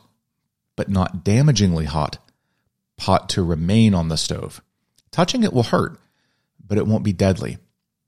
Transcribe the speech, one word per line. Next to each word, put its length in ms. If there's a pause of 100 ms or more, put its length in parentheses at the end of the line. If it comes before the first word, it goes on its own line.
(760)
but 140
not 340
damagingly 640
hot, 320 (800)
pot 320
to 120
remain 520
on 140
the 100
stove. 420 (500)
Touching 320
it 120
will 80
hurt, 360 (640)
but 140
it 100
won't 160
be 120
deadly. 420 (520)